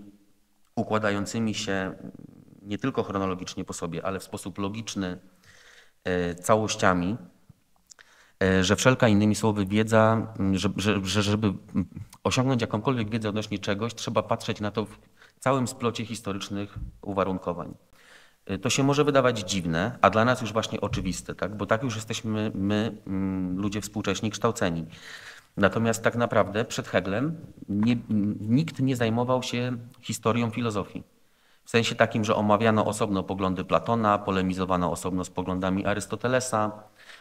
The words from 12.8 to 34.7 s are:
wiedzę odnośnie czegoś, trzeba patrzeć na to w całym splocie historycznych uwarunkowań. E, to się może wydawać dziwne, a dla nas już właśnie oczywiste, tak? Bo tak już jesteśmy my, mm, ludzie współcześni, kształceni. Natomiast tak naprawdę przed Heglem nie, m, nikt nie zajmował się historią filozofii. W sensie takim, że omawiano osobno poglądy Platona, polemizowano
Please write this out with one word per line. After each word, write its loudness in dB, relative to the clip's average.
wiedzę -2
odnośnie -4
czegoś, -4
trzeba -2
patrzeć -4
na -4
to -2
w -14
całym 2
splocie -4
historycznych -8
uwarunkowań. -4
E, -4
to -4
się 2
może 4
wydawać 4
dziwne, -2
a 8
dla 4
nas 2
już -6
właśnie -2
oczywiste, -4
tak? -6
Bo -4
tak 2
już -4
jesteśmy -4
my, 0
mm, -2
ludzie -4
współcześni, -4
kształceni. -2
Natomiast 2
tak 2
naprawdę 2
przed -6
Heglem 0
nie, 4
m, 0
nikt 2
nie 2
zajmował 2
się -2
historią 0
filozofii. -4
W -20
sensie 2
takim, 4
że 2
omawiano 4
osobno 0
poglądy -2
Platona, 2
polemizowano 0